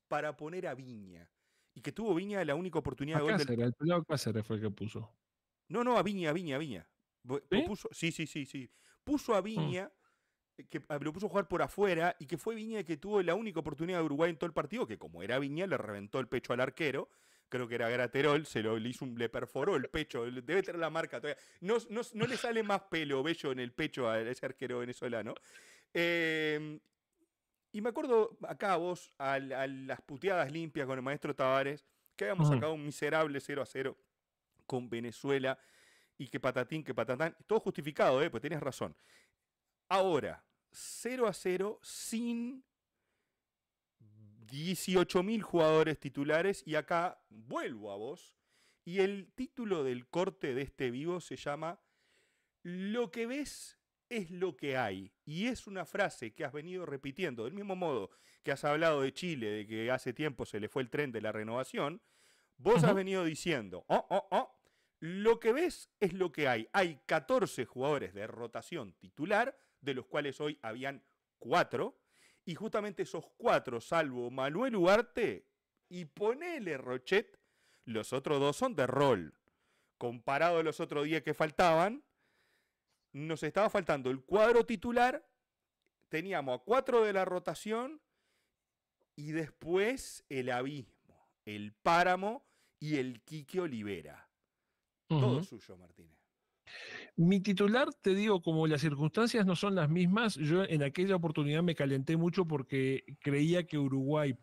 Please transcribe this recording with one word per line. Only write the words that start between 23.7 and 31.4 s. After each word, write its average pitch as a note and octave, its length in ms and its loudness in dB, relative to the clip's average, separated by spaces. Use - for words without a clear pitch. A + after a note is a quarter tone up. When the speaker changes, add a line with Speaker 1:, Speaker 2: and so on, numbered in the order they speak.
Speaker 1:
pecho C#3+ 360 -2
a A2 120 2
ese B2 260 -4
arquero B2 340 -6
venezolano. A#2+ 540 -6
Eh, D#3+ 840 0
y G#3 100 -8
me A#3 100 -2
acuerdo A#3 480 2
acá F#3 280 0
vos, E3+ 420 -4
a, C#3 160 0
a C3+ 320 -2
las C3 360 -8
puteadas D#3 480 -2
limpias D#3 360 -4
con C3 120 -2
el B2 40 -4
maestro C#3+ 320 -4
Tavares, C3+ 520 0